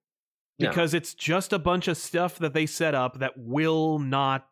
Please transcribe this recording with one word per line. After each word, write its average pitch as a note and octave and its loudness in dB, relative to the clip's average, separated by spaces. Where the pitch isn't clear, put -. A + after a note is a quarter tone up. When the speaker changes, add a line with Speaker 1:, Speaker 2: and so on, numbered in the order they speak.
Speaker 1:
No. C#3+ 2
Speaker 2:
because E3+ 2
it's E3 -2
just F3+ -2
a G3 0
bunch F3 0
of E3 0
stuff F3 -2
that D#3 -2
they D#3 2
set D#3 0
up B2+ 0
that C3 -4
will D#3 2
not C3+ 0